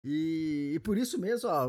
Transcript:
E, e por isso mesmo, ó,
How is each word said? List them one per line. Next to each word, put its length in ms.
E, 680
e 60
por 180
isso 200
mesmo, 300
ó, 200